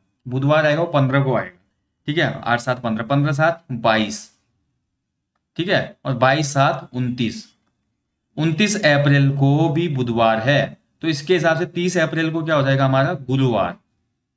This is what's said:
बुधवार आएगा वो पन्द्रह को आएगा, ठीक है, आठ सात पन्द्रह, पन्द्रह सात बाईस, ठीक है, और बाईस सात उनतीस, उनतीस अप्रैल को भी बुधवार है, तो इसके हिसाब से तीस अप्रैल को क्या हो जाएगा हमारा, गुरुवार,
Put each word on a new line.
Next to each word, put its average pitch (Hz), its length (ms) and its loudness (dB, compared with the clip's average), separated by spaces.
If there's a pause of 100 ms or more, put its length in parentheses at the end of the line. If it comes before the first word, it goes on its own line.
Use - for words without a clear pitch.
(260)
बुधवार 143 400 2
आएगा 147 140 2
वो 175 60 -2
पन्द्रह 135 360 2
को 127 140 0
आएगा, - 220 -6 (500)
ठीक 151 100 -2
है, 139 240 -2
आठ 120 180 -2
सात 123 220 -6
पन्द्रह, 110 220 -4
पन्द्रह 143 280 0
सात 156 400 0
बाईस, 110 580 -2 (1300)
ठीक 170 100 -4
है, 170 360 -2
और 135 100 -4
बाईस 135 400 2
सात 147 400 0
उनतीस, 123 500 -4 (920)
उनतीस 165 400 0
अप्रैल 143 540 4
को 139 380 2
भी 165 200 0
बुधवार 117 520 2
है, 120 360 0 (240)
तो 156 80 -4
इसके 160 260 0
हिसाब 165 240 2
से 175 80 -2
तीस 175 320 -4
अप्रैल 160 320 -2
को 160 120 -6
क्या 156 120 -2
हो 143 80 2
जाएगा 135 220 2
हमारा, 135 300 0
गुरुवार, 123 640 -2 (600)